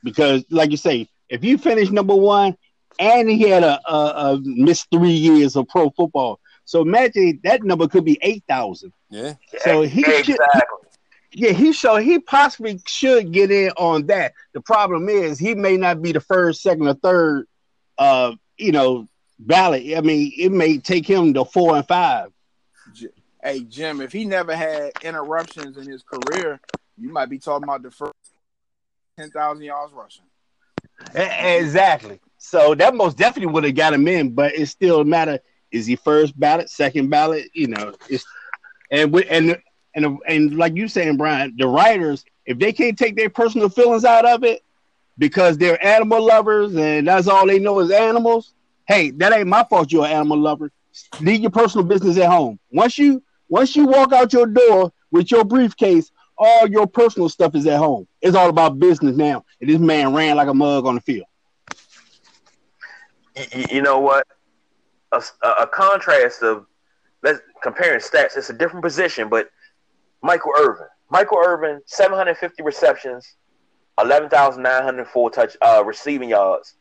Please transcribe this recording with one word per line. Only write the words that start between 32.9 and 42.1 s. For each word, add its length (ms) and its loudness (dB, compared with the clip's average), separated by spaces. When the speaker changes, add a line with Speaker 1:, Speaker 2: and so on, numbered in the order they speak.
Speaker 1:
most 220 -2
definitely 360 -2
would 120 0
have 100 -2
got 200 0
him 120 2
in, 280 -2
but 200 0
it 120 -6
still 380 0
matter. 340 0
Is 160 -6
he 100 -2
first 420 0
ballot, 300 0
second 400 -4
ballot? 460 -2
You 140 -4
know, 260 -10
it's, 160 -8
and 200 0
we, 140 2
and, 320 0
and, 320 -4
and 320 -2
like 180 -2
you 100 -6
saying, 300 -2
Brian, 400 -4
the 100 -2
writers, 580 0